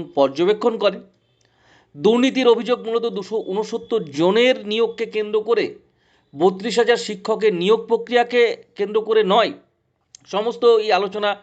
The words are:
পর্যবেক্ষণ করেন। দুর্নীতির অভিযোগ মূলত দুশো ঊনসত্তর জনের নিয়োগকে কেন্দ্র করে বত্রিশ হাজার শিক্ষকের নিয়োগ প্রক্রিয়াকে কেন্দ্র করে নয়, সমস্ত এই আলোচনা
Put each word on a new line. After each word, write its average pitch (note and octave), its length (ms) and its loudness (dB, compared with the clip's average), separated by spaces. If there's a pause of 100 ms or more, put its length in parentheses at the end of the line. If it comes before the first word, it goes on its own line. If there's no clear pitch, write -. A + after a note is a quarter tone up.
(140)
পর্যবেক্ষণ F3 640 2
করেন। G3+ 240 0 (920)
দুর্নীতির A#3+ 540 2
অভিযোগ A3+ 360 2
মূলত A3+ 220 -4 (100)
দুশো G3+ 200 -6 (120)
ঊনসত্তর G#3+ 520 -4 (120)
জনের G#3 440 2 (100)
নিয়োগকে A3+ 400 -2
কেন্দ্র G#3+ 360 -4
করে G#3+ 240 0 (680)
বত্রিশ F#3+ 440 0
হাজার A#3 200 4
শিক্ষকের G#3+ 560 -2
নিয়োগ G3 320 2
প্রক্রিয়াকে A#3 560 0 (320)
কেন্দ্র G#3 260 -4
করে G#3+ 240 0
নয়, G3 280 2 (800)
সমস্ত A3+ 320 -4 (160)
এই G#3+ 140 -2
আলোচনা G3+ 380 -2 (120)